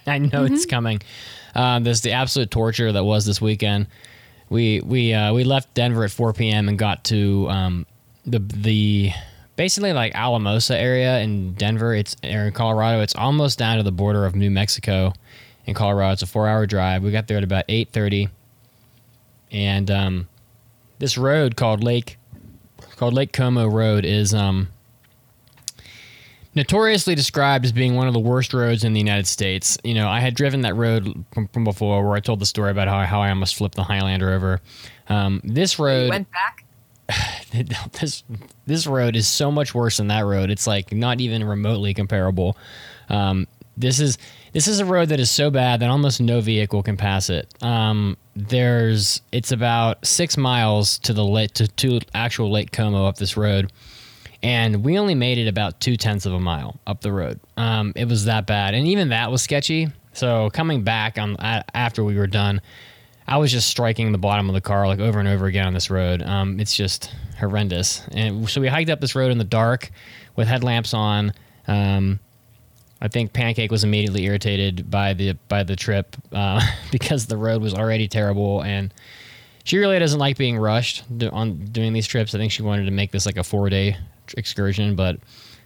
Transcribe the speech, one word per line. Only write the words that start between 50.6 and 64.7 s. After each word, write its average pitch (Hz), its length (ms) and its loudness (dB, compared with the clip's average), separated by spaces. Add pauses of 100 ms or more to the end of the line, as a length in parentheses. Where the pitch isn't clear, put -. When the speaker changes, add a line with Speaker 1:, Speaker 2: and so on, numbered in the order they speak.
Speaker 1:
to - 120 -2
the 107 120 0
la-, 107 300 2
to, 110 120 2
to 123 320 0 (160)
actual 110 380 -2
Lake 107 180 -2
Como 104 360 0
up 98 100 0
this 98 200 -4
road. 98 360 0 (720)
And 113 400 2
we 170 140 2
only 202 160 2
made 123 240 2
it 113 100 0
about 98 320 -2
two 123 160 0
tenths 104 300 0
of 92 80 -2
a 90 40 0
mile 82 480 -4
up 104 140 -6
the 104 120 -4
road. 82 280 -4 (160)
Um, 110 400 -2
it 120 100 -2
was 110 200 0
that 110 200 0
bad. 101 280 0
And 135 120 0
even 185 220 2
that 117 220 0
was 127 120 0
sketchy. 160 460 -2 (240)
So 113 380 0
coming 156 320 -2
back 110 360 -2
on, 104 200 -2
a-, 110 260 -4 (100)
after 117 300 -2
we 104 120 0
were 101 100 2
done, 101 340 0 (640)
I 139 120 0
was 147 120 2
just 120 180 0
striking 113 440 0
the 101 60 2
bottom 101 320 0
of 95 40 0
the 95 60 0
car, 101 260 2